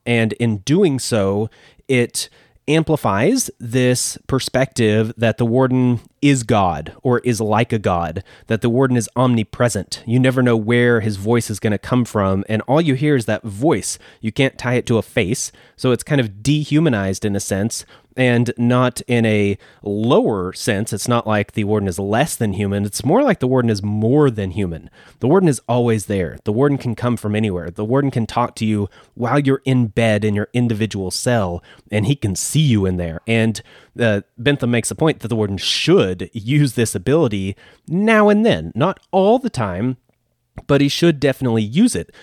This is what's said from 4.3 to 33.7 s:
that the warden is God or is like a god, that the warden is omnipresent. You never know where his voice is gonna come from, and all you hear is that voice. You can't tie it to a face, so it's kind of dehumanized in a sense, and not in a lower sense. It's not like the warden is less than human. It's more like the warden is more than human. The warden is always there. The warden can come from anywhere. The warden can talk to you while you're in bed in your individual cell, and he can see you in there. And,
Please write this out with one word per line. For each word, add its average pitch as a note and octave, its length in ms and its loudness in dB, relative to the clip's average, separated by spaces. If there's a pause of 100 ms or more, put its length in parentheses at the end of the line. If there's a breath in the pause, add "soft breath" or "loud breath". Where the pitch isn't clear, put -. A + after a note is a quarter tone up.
that A2+ 200 0
the B2 80 0
warden B2 560 2 (220)
is C#3 200 4
God F2+ 600 0
or B2 160 2
is A#2 200 0
like A2 320 0
a A#2 80 -2
god, F2 460 -2 (220 loud breath)
that A2+ 160 -2
the B2 80 2
warden B2+ 260 2
is A2+ 180 -2
omnipresent. A#2+ 920 0
You A#2 120 2
never B2+ 240 2
know B2 140 4
where A#2+ 440 2
his G#2 160 -4
voice A2+ 340 -2
is G#2 100 -6
gonna G#2 160 0
come B2 300 0
from, F#2+ 420 0
and G#2+ 140 -2
all D3 180 2
you D#3 140 2
hear C#3+ 220 2
is A#2 100 -2
that G#2+ 160 -2
voice. A2 560 -2 (240 loud breath)
You A2 100 -4
can't C3+ 240 -2
tie B2 180 -4
it B2 120 -2
to A#2 100 2
a G#2 60 2
face, - 500 -2 (240 soft breath)
so B2+ 160 0
it's A#2 100 -2
kind C#3 200 0
of G#2 200 -6
dehumanized C#3 840 0
in G2+ 100 -2
a G2+ 40 -2
sense, G#2 440 -4 (320 soft breath)
and A#2+ 400 2
not B2 500 2
in A#2 200 2
a G#2 320 2 (240 soft breath)
lower G#2+ 680 0
sense. G#2+ 400 -4
It's G2+ 160 -6
not A#2+ 180 0
like G#2+ 260 -2
the A2 120 -2
warden G2+ 240 0
is F2 100 -6
less G#2+ 380 -2
than G#2+ 160 -2
human. G2+ 320 -2
It's - 200 -8
more F#3 180 2
like B3 180 0
the B2+ 80 -2
warden B2+ 220 2
is G2+ 120 -2
more A2+ 480 2
than G2+ 220 -6
human. E2+ 360 -6 (320 loud breath)
The - 60 -2
warden F3+ 220 4
is C3+ 200 0
always A#2 380 0
there. F2+ 380 -4
The G#2 80 -2
warden C#3 260 0
can B2 160 -6
come A#2+ 220 -2
from G#2 180 -4
anywhere. F#2 360 -2
The G#2+ 140 -6
warden C3+ 260 0
can A#2 160 -2
talk - 300 -4
to A2+ 80 -4
you G#2 240 0 (260 soft breath)
while A#2+ 260 0
you're C3+ 240 0
in B2+ 240 2
bed G#2+ 360 0
in G#2+ 100 0
your G2+ 180 -2
individual G#2+ 580 -2
cell, F#2+ 520 -2 (280 loud breath)
and G#2 160 0
he C#3 100 2
can G2 200 -4
see - 240 -2
you A2 260 2
in F#2 100 0
there. E2+ 300 -6
And, A2+ 340 0 (380 loud breath)